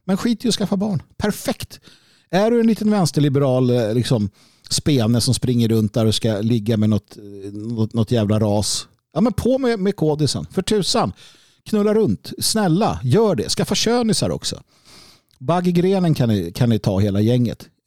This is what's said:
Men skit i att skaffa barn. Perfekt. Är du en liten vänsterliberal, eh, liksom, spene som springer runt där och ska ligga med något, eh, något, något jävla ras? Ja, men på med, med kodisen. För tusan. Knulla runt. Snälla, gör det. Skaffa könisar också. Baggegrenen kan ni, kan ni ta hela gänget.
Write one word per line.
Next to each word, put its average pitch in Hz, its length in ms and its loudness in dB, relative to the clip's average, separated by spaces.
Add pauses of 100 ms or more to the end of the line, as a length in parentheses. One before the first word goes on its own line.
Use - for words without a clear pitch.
Men 190 140 -2
skit 233 280 -2
i - 20 0
att 202 60 2
skaffa 196 240 -2
barn. 196 260 -4 (140)
Perfekt. - 600 -6 (500)
Är 208 220 0
du 240 80 4
en 226 80 4
liten 214 240 2
vänsterliberal, 143 800 2
eh, 117 240 2
liksom, 113 360 0 (400)
spene 120 520 0
som 123 120 0
springer 120 340 0
runt 110 260 0
där 113 120 2
och 107 100 2
ska 107 260 -2
ligga 113 360 0
med 107 120 2
något, 107 280 -2
eh, 101 360 -16
något, 110 400 -4
något 113 180 0
jävla 107 280 2
ras? 104 480 -2 (260)
Ja, 165 80 -2
men 226 120 2
på 262 240 0
med, 233 220 -2
med 190 160 -2
kodisen. 147 560 -2
För 190 100 -2
tusan. 190 520 -2 (560)
Knulla 214 240 2
runt. 196 460 0
Snälla, 175 640 0
gör 185 320 2
det. 101 140 -4
Skaffa - 260 -2
könisar 220 540 0
också. - 340 -6 (760)
Baggegrenen 175 760 2
kan 123 160 2
ni, 92 220 0
kan 120 180 0
ni 110 100 2
ta 95 200 0
hela 101 220 2
gänget. 120 480 0 (180)